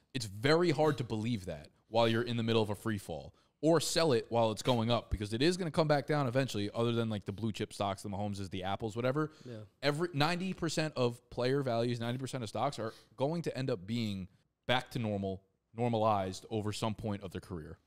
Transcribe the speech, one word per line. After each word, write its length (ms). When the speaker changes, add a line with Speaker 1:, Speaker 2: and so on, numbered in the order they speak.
Speaker 1:
It's 100
very 460
hard 260
to 60
believe 420
that 220
while 180
you're 160
in 140
the 60
middle 200
of 80
a 40
free 220
fall, 380
or 200
sell 320
it 160
while 220
it's 100
going 280
up, 220
because 220
it 80
is 160
gonna 120
come 200
back 180
down 200
eventually, 460
other 200
than, 160
like, 160
the 80
blue 180
chip 220
stocks, 280
the 80
Mahomeses, 400
the 140
Apples, 320
whatever. 360
Speaker 2:
Yeah. 100
Speaker 1:
Every, 300
ninety 400
percent 420
of 340
player 320
values, 380
ninety 180
percent 240
of 80
stocks 300
are 140
going 260
to 140
end 120
up 160
being 440
back 260
to 80
normal, 440
normalized 720
over 220
some 240
point 280
of 80
their 100
career. 460